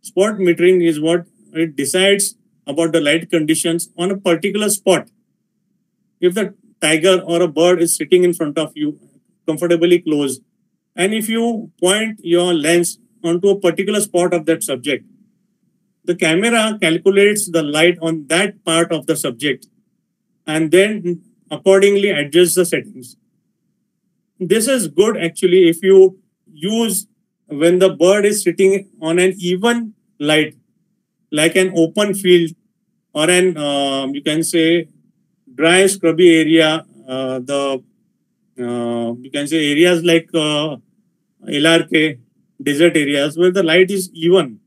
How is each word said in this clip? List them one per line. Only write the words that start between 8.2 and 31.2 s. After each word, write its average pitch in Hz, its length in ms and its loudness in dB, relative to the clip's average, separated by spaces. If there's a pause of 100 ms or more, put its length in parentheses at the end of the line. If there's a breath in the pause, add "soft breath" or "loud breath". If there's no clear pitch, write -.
in 175 80 2
front 160 260 -4
of 156 160 -6
you, 151 240 -6 (480)
comfortably 170 540 0
close, 143 400 -4 (560)
and 196 180 -2
if 220 140 -4
you 226 420 -4 (100)
point 214 420 -6
your 175 300 0
lens 170 460 -2 (240)
onto 175 260 -2
a 196 120 0
particular 196 400 -2
spot 180 340 -2
of 165 120 -4
that 160 160 -2
subject, 131 440 -6 (1000)
the 175 120 -4
camera 214 640 0
calculates 196 680 2
the 165 140 -2
light 156 400 2
on 165 240 -4
that 175 380 -2
part 165 260 0
of 156 160 -6
the 156 100 -2
subject 135 500 -6 (800)
and 156 260 -2
then 180 500 0 (280)
accordingly 196 600 2
adjusts 156 460 0
the 180 80 2
settings. 131 520 -8 (1200)
This 208 260 0
is 254 220 0
good 202 280 0
actually 175 520 2
if 170 140 -2
you 190 360 6 (340)
use 196 540 -4 (400)
when 165 320 0
the 190 160 4
bird 190 300 2
is 208 180 0
sitting 190 460 0 (120)
on 165 180 -2
an 185 200 2
even 214 560 -2 (240)
light, 151 380 -2 (720)